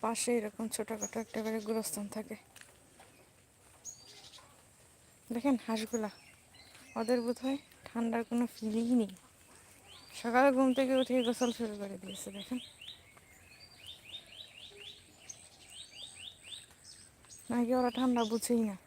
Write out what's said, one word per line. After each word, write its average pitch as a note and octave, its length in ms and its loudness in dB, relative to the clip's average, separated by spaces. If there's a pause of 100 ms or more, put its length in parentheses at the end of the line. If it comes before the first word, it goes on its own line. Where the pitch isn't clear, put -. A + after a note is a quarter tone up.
পাশে A3+ 340 0
এরকম G#3+ 280 -4 (100)
ছোটখাটো G#3+ 480 -4
একটা A3 200 -6
করে A3 240 -2
গোরস্থান G#3+ 380 -2 (100)
থাকে। G#3+ 200 -6 (3000)
দেখেন A#3+ 260 4 (100)
হাঁসগুলা, A3 440 -2 (880)
ওদের A#3+ 260 4
বোধহয় B3+ 320 0 (300)
ঠান্ডার A#3 420 0
কোনো A#3+ 160 2 (100)
ফিলিংই A3+ 460 2
নেই। G3 100 0 (1080)
সকালে B3 360 8
ঘুম C4 200 8
থেকে C4 240 4
উঠে B3+ 120 2 (140)
গোসল A#3+ 320 2
শুরু A3 220 -2
করে G3 200 -6
দিয়েছে। G3 260 -10 (100)
দেখেন, B3 220 -6 (4000)
নাকি A#3 280 2
ওরা B3 180 2
ঠান্ডা B3 240 4 (100)
বুঝেই A#3 380 2
না। G3 60 -6 (120)